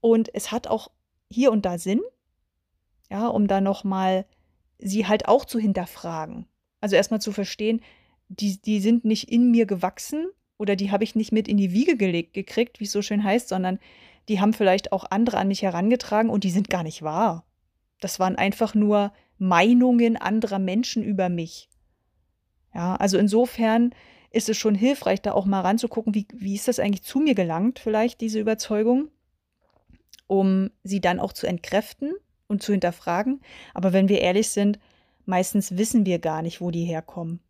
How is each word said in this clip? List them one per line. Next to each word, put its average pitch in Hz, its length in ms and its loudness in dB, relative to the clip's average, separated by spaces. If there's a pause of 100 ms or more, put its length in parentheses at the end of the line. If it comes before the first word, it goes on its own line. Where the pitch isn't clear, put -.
Und 226 340 2
es - 160 -6
hat 226 160 -6
auch - 240 -6 (400)
hier 247 220 4
und 208 140 0
da 175 120 -4
Sinn, 202 220 0 (1080)
ja, 208 180 -4
um 208 180 0
da 196 140 2
noch 196 240 -2
mal 190 420 0 (520)
sie 196 280 -2
halt 214 200 0
auch 269 180 4
zu - 140 -6
hinterfragen. 175 880 -4 (340)
Also 202 160 2
erst 202 140 4
mal 220 100 -2
zu 208 120 -6
verstehen, 214 480 -2 (480)
die, 196 320 -4
die 214 200 0
sind 226 240 2
nicht 220 260 0
in 240 200 4
mir 233 160 4
gewachsen 196 600 -4 (320)
oder 202 180 -2
die 196 140 -4
habe 202 140 0
ich - 100 -10
nicht 220 180 0
mit 214 160 0
in 208 80 2
die 196 160 2
Wiege 269 240 2
gelegt 180 380 -2
gekriegt, 214 460 -4
wie 214 40 -8
es 196 80 -8
so 202 100 -2
schön 208 220 -2
heißt, 208 240 0
sondern 185 300 -2 (500)
die 202 120 0
haben 208 120 4
vielleicht 190 400 2
auch 190 180 -4
andere 226 280 0
an 196 100 0
mich 196 140 -2
herangetragen 208 680 0
und 208 140 -2
die 190 60 0
sind 196 200 0
gar 180 120 -2
nicht 160 200 -10
wahr. 165 420 -2 (560)
Das - 200 -6
waren 185 160 0
einfach 202 380 -2
nur 208 380 2 (260)
Meinungen 233 760 4
anderer 202 420 -2
Menschen 196 440 -2
über 190 260 0
mich. 170 400 -8 (1080)
Ja, 180 220 -4
also 196 220 2
insofern 226 760 2 (360)
ist - 180 -2
es 214 80 0
schon 214 180 2
hilfreich, 202 480 0
da 208 100 -4
auch 190 120 0
mal 196 160 0
ranzugucken, 220 540 -2
wie, 208 200 -2
wie 196 200 -6
ist 202 140 -4
das 240 100 0
eigentlich 202 260 -2
zu - 160 -2
mir 294 140 4
gelangt, 185 440 0
vielleicht 220 420 -2
diese 220 200 -4
Überzeugung, 220 680 0 (1160)
um 190 440 2 (120)
sie 196 180 -4
dann 180 200 0
auch 190 120 -4
zu - 140 -8
entkräften 214 680 -4 (320)
und 202 160 -4
zu 208 100 -2
hinterfragen. 190 680 -2 (340)
Aber 180 180 0
wenn 190 160 4
wir 202 120 4
ehrlich 190 280 2
sind, 202 300 0 (460)
meistens 190 520 -2
wissen 214 300 2
wir 175 120 0
gar 160 240 -4
nicht, 170 180 -8
wo 175 100 -4
die 170 140 -4
herkommen. 170 640 -8